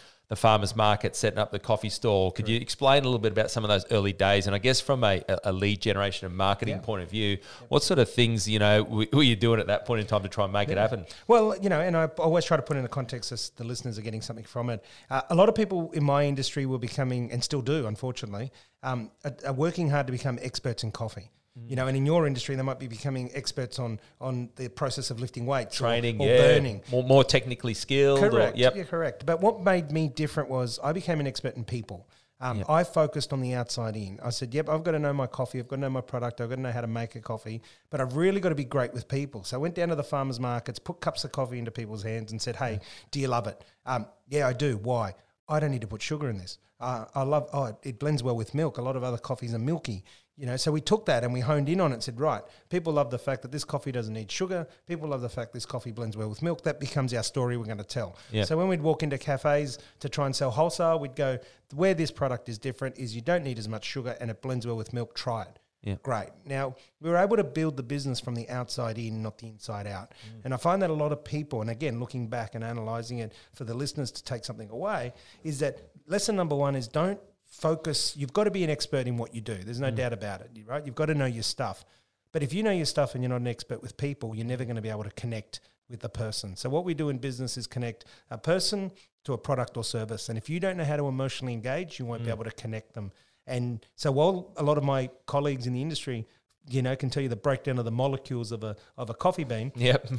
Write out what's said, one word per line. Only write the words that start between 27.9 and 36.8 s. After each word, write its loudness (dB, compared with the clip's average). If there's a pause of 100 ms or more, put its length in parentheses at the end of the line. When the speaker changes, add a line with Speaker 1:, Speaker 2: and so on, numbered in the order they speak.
Speaker 2:
Correct. 6
Speaker 1:
Or, -6
yep. 8
Speaker 2:
Yeah, -4
correct. -4
But 2
what 6
made 2
me 2
different -2
was -2
I 0
became -2
an 0
expert -6
in -6
people. -8 (320)
Um, -2
Speaker 1:
Yep. -2
Speaker 2:
I 6
focused 0
on 0
the -2
outside -4
in. -8
I -4
said, -6
"Yep, 0
I've 0
gotta 2
know 2
my 0
coffee. -4
I've -8
gotta -4
know 0
my -2
product. -4
I've -4
gotta -4
know -4
how -4